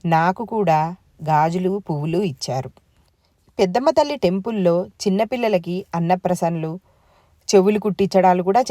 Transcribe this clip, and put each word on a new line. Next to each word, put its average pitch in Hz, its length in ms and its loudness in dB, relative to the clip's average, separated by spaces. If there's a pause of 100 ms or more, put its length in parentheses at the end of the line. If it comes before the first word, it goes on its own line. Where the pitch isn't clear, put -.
నాకు 170 400 0
కూడా 170 500 0 (280)
గాజులు, 170 680 0
పువ్వులు 160 280 -4
ఇచ్చారు. 131 520 -6 (920)
పెద్దమ్మ 233 300 2
తల్లి 294 260 2
టెంపుల్లో 190 680 0
చిన్నపిల్లలకి 202 1000 -2 (100)
అన్నప్రసన్నలు, 170 840 -2 (760)
చెవులు 202 240 4
కుట్టించడాలు 185 640 2
కూడా 196 280 2